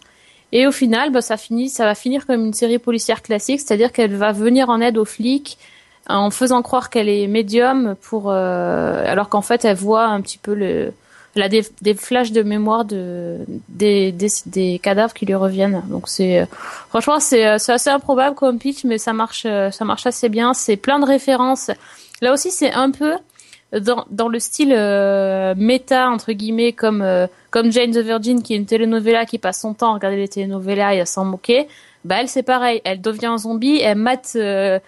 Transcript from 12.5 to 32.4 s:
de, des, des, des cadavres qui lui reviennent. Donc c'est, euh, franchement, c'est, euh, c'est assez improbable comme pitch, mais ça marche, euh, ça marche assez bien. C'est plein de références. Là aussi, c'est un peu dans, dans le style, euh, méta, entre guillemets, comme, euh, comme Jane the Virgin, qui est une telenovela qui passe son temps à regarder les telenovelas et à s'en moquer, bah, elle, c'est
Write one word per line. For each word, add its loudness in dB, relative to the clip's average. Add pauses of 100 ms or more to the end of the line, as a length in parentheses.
de, -8 (300)
des, 2
des, -2 (180)
des -2
cadavres 2
qui -6
lui 0
reviennent. 0
Donc -8
c'est, 0
euh, 2 (440)
franchement, 2
c'est, 4
euh, 4
c'est 0
assez 2
improbable 2
comme 2
pitch, -4
mais 0
ça -2
marche, -4
euh, 0
ça -6
marche -4
assez 0
bien. 2
C'est 0
plein 0
de 2
références. 2 (520)
Là 2
aussi, -2
c'est -2
un 2
peu 0 (580)
dans, -2
dans -2
le -2
style, 0
euh, 2
méta, 2
entre -2
guillemets, -2
comme, 0
euh, 2 (240)
comme 2
Jane 2
the 0
Virgin, 0
qui -6
est 0
une -4
telenovela 2
qui -6
passe -4
son -6
temps 0
à -2
regarder -2
les -4
telenovelas -2
et 2
à -2
s'en -4
moquer, 0 (380)
bah, -2
elle, -4
c'est -2